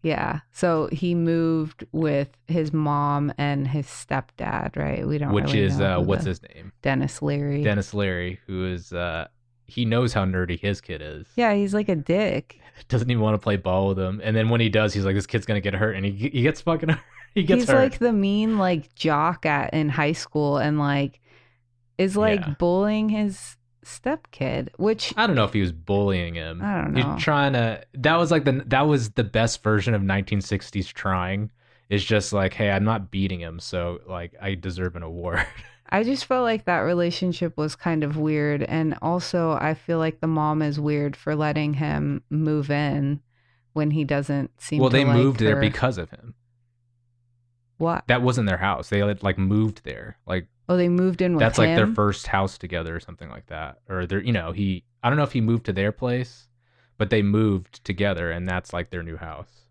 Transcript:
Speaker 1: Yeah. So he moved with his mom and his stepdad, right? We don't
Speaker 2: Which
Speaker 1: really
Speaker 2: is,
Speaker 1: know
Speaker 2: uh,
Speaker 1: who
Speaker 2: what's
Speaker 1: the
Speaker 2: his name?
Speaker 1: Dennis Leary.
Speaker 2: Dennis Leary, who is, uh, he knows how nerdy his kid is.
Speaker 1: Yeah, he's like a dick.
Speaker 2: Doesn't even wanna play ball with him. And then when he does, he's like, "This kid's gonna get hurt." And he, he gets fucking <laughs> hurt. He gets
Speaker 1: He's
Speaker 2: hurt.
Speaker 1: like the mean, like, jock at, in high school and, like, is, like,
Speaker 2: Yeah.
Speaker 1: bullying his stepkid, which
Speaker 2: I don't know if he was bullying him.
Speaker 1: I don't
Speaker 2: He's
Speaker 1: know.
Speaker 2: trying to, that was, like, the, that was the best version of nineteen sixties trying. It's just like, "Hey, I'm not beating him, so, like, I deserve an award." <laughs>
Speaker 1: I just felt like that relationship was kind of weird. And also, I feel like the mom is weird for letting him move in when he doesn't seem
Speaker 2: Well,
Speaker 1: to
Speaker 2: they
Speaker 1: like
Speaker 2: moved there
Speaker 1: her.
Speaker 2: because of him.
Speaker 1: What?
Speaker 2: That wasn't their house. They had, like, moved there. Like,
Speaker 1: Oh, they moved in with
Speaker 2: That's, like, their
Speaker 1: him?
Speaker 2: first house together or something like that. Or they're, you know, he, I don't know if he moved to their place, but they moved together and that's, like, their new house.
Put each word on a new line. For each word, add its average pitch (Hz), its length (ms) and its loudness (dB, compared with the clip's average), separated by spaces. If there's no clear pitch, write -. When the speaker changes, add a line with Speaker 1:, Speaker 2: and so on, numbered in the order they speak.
Speaker 1:
Yeah. 156 380 -2
So 165 400 0
he 175 220 -2
moved 165 760 0
with 147 360 0
his 160 280 0
mom 143 640 0
and 143 280 -2
his 139 200 -2
stepdad, - 880 -6
right? - 320 -2
We 147 80 -2
don't 147 160 -2
Speaker 2:
Which 101 140 2
Speaker 1:
really 107 140 2
Speaker 2:
is, 95 180 2
Speaker 1:
know 98 80 2
Speaker 2:
uh, 92 160 2
Speaker 1:
who - 60 -
Speaker 2:
what's 95 160 0
Speaker 1:
the 95 60 -2
Speaker 2:
his 87 120 -6
name? 90 300 -20
Speaker 1:
Dennis 139 400 -2
Leary. 143 400 -2
Speaker 2:
Dennis 104 320 0
Leary, 92 520 -2
who 92 200 -4
is, 90 260 -6
uh, 85 360 -6
he 120 200 -2
knows 117 260 2
how 98 140 2
nerdy 90 340 -2
his 98 220 -2
kid 80 200 -10
is. 76 240 -14
Speaker 1:
Yeah, 226 180 2
he's 202 180 0
like 208 160 0
a 180 80 2
dick. 175 640 -2
Speaker 2:
Doesn't 123 220 0
even 117 120 2
wanna 107 160 2
play 101 180 0
ball 95 320 0
with 95 100 0
him. 95 240 -2
And 110 140 0
then 110 140 2
when 120 100 4
he 113 80 4
does, 107 240 2
he's 98 140 0
like, 98 80 2
"This 98 120 0
kid's 101 200 -4
gonna 104 160 0
get 101 120 -2
hurt." 107 220 0
And 95 80 -4
he, 101 80 0
he 120 300 -2
gets 151 180 0
fucking 165 280 -2
<laughs> - 20 0
hurt. 151 100 0
He 202 100 2
gets 240 180 4
Speaker 1:
He's 240 80 0
Speaker 2:
hurt. 262 80 8
Speaker 1:
like 262 200 4
the 233 140 2
mean, 208 460 2
like, 180 360 0
jock 160 520 0
at, 143 260 0
in 156 160 0
high 147 240 0
school 147 460 0
and, 151 200 2
like, 143 420 0
is, 190 200 0
like, 208 240 2
Speaker 2:
Yeah. 151 180 -4
Speaker 1:
bullying 208 500 2
his 208 480 -4
stepkid, - 920 -6
which - 400 0
Speaker 2:
I 226 100 4
don't 170 100 2
know 110 80 6
if - 80 -2
he 104 80 2
was 90 120 2
bullying 90 640 0
him. 82 280 -8
Speaker 1:
I 190 200 -2
don't 143 140 -2
Speaker 2:
He's - 80 2
Speaker 1:
know. 143 140 -2
Speaker 2:
trying 143 360 2
to, 113 300 0
that 147 220 2
was, 170 140 2
like, 156 140 4
the, 135 220 2
that 131 160 4
was 135 280 2
the 117 140 0
best 113 380 0
version 107 320 2
of 101 80 0
nineteen 98 380 0
sixties 95 480 -4
trying. 95 640 -2
It's 101 160 0
just 107 280 0
like, 95 220 0
"Hey, 104 160 0
I'm 98 140 2
not 107 260 0
beating 95 300 -2
him, 85 200 -12
so, 87 460 -6
like, 87 360 -10
I 98 140 -4
deserve 90 400 -6
an 85 80 -10
award." 85 460 -4
<laughs> - 60 -20
Speaker 1:
I 202 120 2
just 262 220 -2
felt 254 200 0
like 220 200 -2
that 175 160 0
relationship 175 800 -2
was 151 180 -4
kind 165 260 0
of 147 140 -2
weird. 147 460 0
And 156 400 -2
also, 170 580 0
I 156 140 0
feel 165 240 -2
like 160 220 -2
the 160 60 -2
mom 156 360 2
is 147 180 -2
weird 147 340 0
for 151 220 -4
letting 151 380 0
him 147 560 -2
move 151 400 0
in 143 500 0
when 151 180 2
he 156 100 2
doesn't 143 480 -2
seem 147 200 -2
Speaker 2:
Well, 131 100 6
Speaker 1:
to 127 60 4
Speaker 2:
they 139 80 6
Speaker 1:
like 123 100 6
Speaker 2:
moved 123 260 4
there 107 160 4
Speaker 1:
her. - 40 0
Speaker 2:
because 104 380 2
of 82 120 -8
him. - 240 -20
Speaker 1:
What? 165 320 -2
Speaker 2:
That 123 140 2
wasn't 120 260 2
their 92 80 2
house. 90 320 -2
They 101 120 2
had, 101 220 0
like, 95 160 2
moved 104 460 2
there. 58 320 -12
Like, 90 220 -4
Speaker 1:
Oh, 180 80 4
they 180 120 2
moved 180 320 2
in 180 140 2
with 151 60 2
Speaker 2:
That's, 113 180 2
like, 113 180 4
their 110 100 6
Speaker 1:
him? 226 80 0
Speaker 2:
first 104 320 2
house 98 320 -2
together 85 380 -6
or 85 40 -6
something 85 280 -18
like - 180 -18
that. 78 320 -12
Or 92 180 -4
they're, 95 160 -2
you 120 100 0
know, 85 200 -2
he, 95 320 -4
I 120 80 0
don't 147 80 2
know 147 60 2
if 135 80 -6
he 123 100 0
moved 117 240 0
to 107 60 -4
their 98 200 -2
place, 123 560 -6
but 101 140 -2
they 110 120 4
moved 101 640 2
together 90 460 -2
and 87 180 -6
that's, 90 240 -6
like, 87 180 -6
their 87 120 -8
new 82 140 -10
house. 78 540 -16